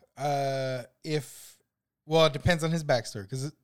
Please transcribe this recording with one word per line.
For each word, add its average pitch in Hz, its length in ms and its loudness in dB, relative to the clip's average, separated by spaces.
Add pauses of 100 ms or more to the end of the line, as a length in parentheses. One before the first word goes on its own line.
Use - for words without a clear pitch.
(160)
Uh, 135 640 -2 (200)
if, - 540 -6 (500)
well, 160 200 6
it 151 60 4
depends 156 320 2
on 160 60 2
his 165 140 -2
backstory, 113 440 -2
'cause 131 160 -8
it 151 200 -8